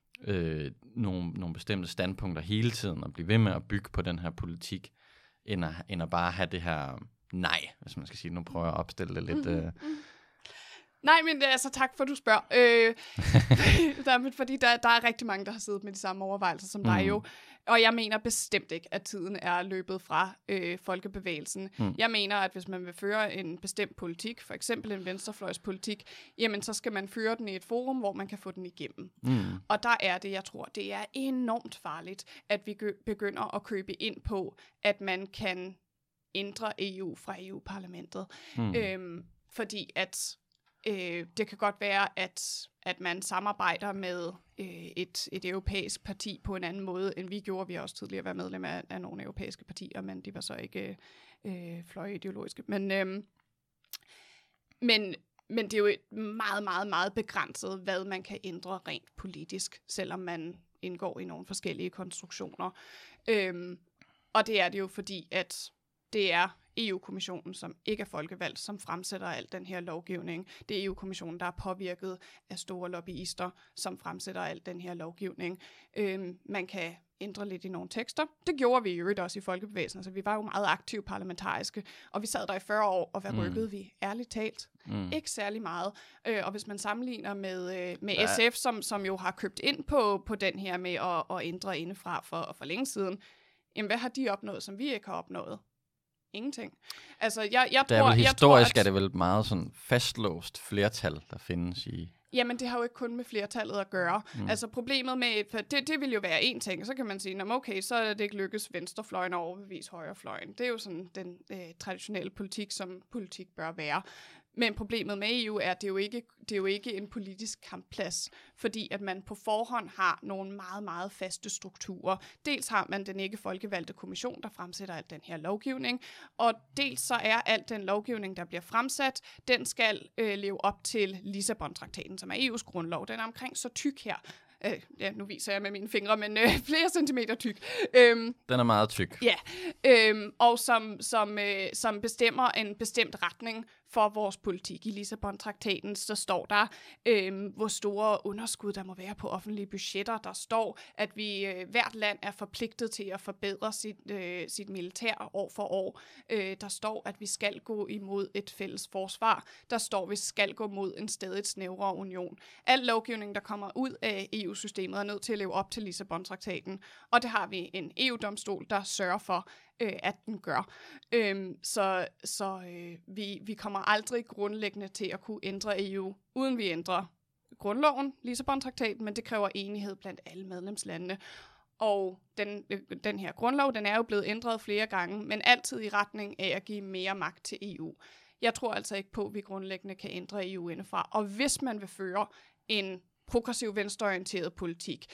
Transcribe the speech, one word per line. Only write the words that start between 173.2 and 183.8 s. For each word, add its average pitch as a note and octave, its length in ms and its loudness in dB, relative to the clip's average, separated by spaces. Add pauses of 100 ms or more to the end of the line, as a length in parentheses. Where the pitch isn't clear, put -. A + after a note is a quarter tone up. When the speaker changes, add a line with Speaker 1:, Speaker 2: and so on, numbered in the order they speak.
Speaker 2:
vi G#3 120 -8
kommer G3+ 240 -6
aldrig A3 480 4
grundlæggende G3+ 640 -4
til F#3+ 180 -6
at F3+ 140 -4
kunne G#3+ 220 -8
ændre G3 400 -2
E G3 180 -2
U, F#3+ 140 -6 (200)
uden C4 240 0
vi G#3 100 2
ændrer E3+ 360 0 (540)
grundloven, C4+ 540 4 (100)
Lissabon-traktaten, B3 800 -2
men G#3+ 120 -4
det A3+ 80 -4
kræver G#3 300 2
enighed G3+ 420 -6
blandt G3 300 -14
alle F#3 200 -12
medlemslandene. F#3 720 -6 (600)
Og G3 400 2 (180)
den, G#3 340 -4
øh, G3 100 -2 (240)
den G#3 140 -2
her F#3+ 140 -6
grundlov, C4+ 420 2
den G#3+ 120 -2